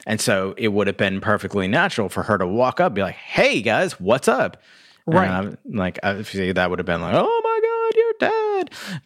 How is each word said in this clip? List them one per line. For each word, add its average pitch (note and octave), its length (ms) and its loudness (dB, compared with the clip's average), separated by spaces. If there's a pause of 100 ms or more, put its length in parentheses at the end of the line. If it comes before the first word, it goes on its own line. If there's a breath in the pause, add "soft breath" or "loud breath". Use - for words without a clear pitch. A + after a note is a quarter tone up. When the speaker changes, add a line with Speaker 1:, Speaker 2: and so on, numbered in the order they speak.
Speaker 1:
And G#2+ 140 -2
so G2 360 0
it A2+ 120 0
would G2+ 200 2
have G2 80 -2
been G2 240 0
perfectly G2+ 480 0
natural A#2+ 400 0
for F#2 160 -4
her G#2 140 2
to F#2 80 0
walk B2 340 0
up, F3 140 2
be G2 80 0
like, F2 120 -2
"Hey, A3+ 480 2
guys, B2 380 0
what's G#2+ 260 2
up?" A3+ 340 0 (460 soft breath)
And D#3+ 80 2
Speaker 2:
Right. F#3 160 4
Speaker 1:
I'm - 340 -4
like, G2+ 380 -4
obviously G2 480 -2
that F2+ 200 2
would F2+ 100 -2
have F2 60 -6
been E2+ 140 0
like, E2+ 160 -2
"Oh A4+ 280 2
my A4+ 180 0
God, A4+ 340 0
you're A4+ 340 2
dead." G4 760 -4